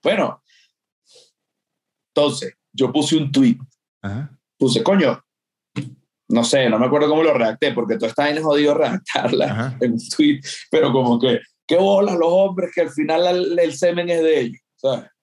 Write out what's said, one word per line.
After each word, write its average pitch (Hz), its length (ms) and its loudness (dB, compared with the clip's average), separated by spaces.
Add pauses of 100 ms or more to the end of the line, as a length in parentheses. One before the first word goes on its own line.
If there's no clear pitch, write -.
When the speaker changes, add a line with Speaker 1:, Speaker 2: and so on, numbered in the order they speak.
Speaker 1:
Bueno, 190 400 -2 (1700)
entonces, 143 400 -2 (200)
yo 131 180 -2
puse 147 260 0
un 139 140 -2
tweet. 127 260 4 (460)
Speaker 2:
Ajá. 110 340 -10 (200)
Speaker 1:
Puse, 135 260 0
coño, 175 400 2 (1040)
no 117 160 2
sé, 131 260 2
no 110 80 0
me 120 80 2
acuerdo 147 240 2
cómo 156 140 2
lo 156 100 2
redacté, 117 380 0
porque 113 240 -4
toda 113 140 -4
esta 143 140 -2
vaina 151 160 -2
es 156 60 -6
jodido 147 300 2
redactarla - 680 -2
Speaker 2:
Ajá. 120 360 -4
Speaker 1:
en 123 120 0
un 117 160 -6
tweet, 147 320 2 (280)
pero 151 220 2
como 120 280 2
que, 120 200 0 (260)
"Qué 165 120 2
bolas 196 380 2
los 170 140 0
hombres 185 460 0
que 175 60 0
al 160 100 0
final 156 320 0 (320)
la, 175 80 2
el 156 100 -2
semen 175 360 -2
es 170 120 0
de 156 200 4
ellos", 120 200 -8 (140)
¿sabes? 127 340 -4 (120)